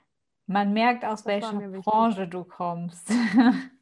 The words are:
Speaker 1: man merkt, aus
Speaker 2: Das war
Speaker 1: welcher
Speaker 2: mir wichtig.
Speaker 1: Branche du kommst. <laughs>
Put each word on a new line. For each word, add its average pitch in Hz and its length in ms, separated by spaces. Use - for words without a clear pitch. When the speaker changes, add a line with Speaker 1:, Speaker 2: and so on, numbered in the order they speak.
Speaker 1:
man 202 280
merkt, 233 300
aus 214 200
Speaker 2:
Das - 20
war 214 80
Speaker 1:
welcher 214 200
Speaker 2:
mir 202 200
wichtig. 190 120
Speaker 1:
Branche 214 420
du 180 160
kommst. 175 640
<laughs> 233 640